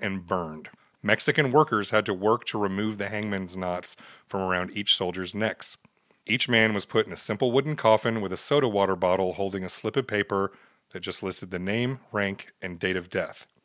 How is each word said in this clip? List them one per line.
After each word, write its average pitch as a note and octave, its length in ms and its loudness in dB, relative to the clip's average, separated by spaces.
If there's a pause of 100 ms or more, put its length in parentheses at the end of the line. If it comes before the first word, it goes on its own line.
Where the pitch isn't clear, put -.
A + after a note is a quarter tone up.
and F#2+ 240 -4
burned. E2 420 -4 (340)
Mexican A#2+ 500 2
workers A#2+ 380 4
had G#2+ 160 4
to G#2 80 0
work G#2+ 320 2
to - 120 -4
remove G#2 400 0
the G2+ 100 -4
hangman's G2 480 -4
knots F2+ 400 -6 (300)
from G2 140 -4
around F#2 360 0
each G2+ 200 0
soldier's F2+ 380 -4
necks. G#2 420 -4 (500)
Each A#2+ 220 0
man A2+ 240 6
was G2+ 140 -2
put A2 200 2
in F#2 60 -10
a E2+ 40 -10
simple A#2 360 0
wooden C#3 240 2
coffin A2+ 460 4
with F#2+ 100 -4
a F2+ 60 -6
soda C#3+ 300 2
water G2 280 2
bottle F#2 380 2
holding G2 300 -4
a F2+ 40 -8
slip - 280 -4
of C3 100 0
paper G2+ 460 0 (400)
that F#2 80 -10
just F#2 220 -8
listed F#2+ 280 -6
the F2+ 80 -6
name, A#2 420 -2 (120)
rank, G2 380 -2 (120)
and F2+ 160 -8
date F#2 180 0
of F2 140 -6
death. - 360 -6 (180)